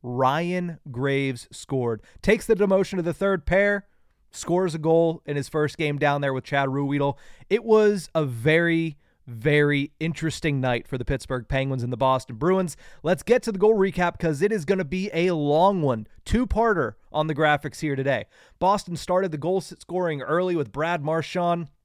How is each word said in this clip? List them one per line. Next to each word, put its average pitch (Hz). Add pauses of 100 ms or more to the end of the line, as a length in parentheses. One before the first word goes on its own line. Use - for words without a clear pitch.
Ryan 160 (100)
Graves 135
scored. 120 (180)
Takes 208
the 226
demotion 196
to 175
the 165
third 196
pair, 202 (460)
scores 175
a 165
goal 165
in 147
his 139
first 151
game 147
down 143
there 139
with 127
Chad 139
Ruhwedel. 143 (320)
It 220
was 214
a 160
very, 160 (260)
very 143
interesting 156
night 123
for 131
the 120
Pittsburgh 127
Penguins 135
and 127
the 123
Boston 131
Bruins. 175 (280)
Let's 170
get 240
to 226
the 190
goal 214
recap 180
'cause 156
it 208
is 202
gonna 190
be 185
a 175
long 165
one. 123 (160)
Two-parter 208 (180)
on 156
the 151
graphics 151
here 147
today. 131 (340)
Boston 185
started 180
the 156
goal 175
s-, -
scoring 170
early 175
with 123
Brad 156
Marchand. 170 (160)